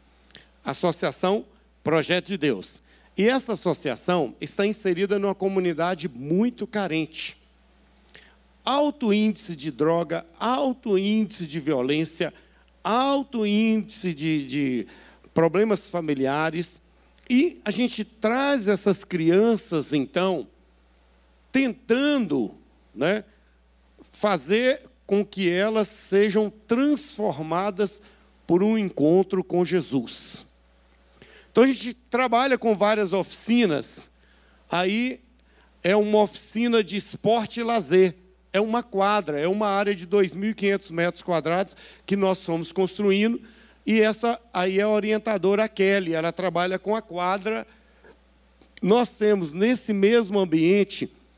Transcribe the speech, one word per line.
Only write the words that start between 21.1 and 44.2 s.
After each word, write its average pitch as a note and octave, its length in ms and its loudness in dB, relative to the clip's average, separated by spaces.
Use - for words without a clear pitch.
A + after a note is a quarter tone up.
tentando, A#3+ 1040 0
né, F#3 300 0
fazer G#3 720 0
com G3+ 200 0
que F#3+ 260 -2
elas G#3 380 0
sejam G3+ 600 0
transformadas G3+ 1400 -2
por F3+ 160 4
um A3 140 2
encontro F#3 640 2
com F3 220 0
Jesus. C#3 800 -4
Então A#3 140 6
a - 20 4
gente A#3+ 260 -4
trabalha B3 640 0
com A3 160 0
várias G#3 380 2
oficinas, F#3+ 1000 0
aí G#3 500 0
é F3 100 4
uma G#3 260 4
oficina A3+ 640 0
de F#3 140 -6
esporte G#3+ 640 -2
e A#3 40 -4
lazer, F#3 520 2
é G3 80 2
uma A3 200 0
quadra, G3 560 0
é D#3 120 0
uma G#3 180 0
área G3+ 260 0
de F3 120 -8
dois F#3 280 2
mil G3+ 180 -4
e - 20 -6
quinhentos G3 380 -2
metros E3+ 300 -2
quadrados E3+ 540 -2
que G3 100 0
nós F#3+ 300 0
fomos E3+ 260 -4
construindo, G3+ 680 0
e A3 140 4
essa A3 400 2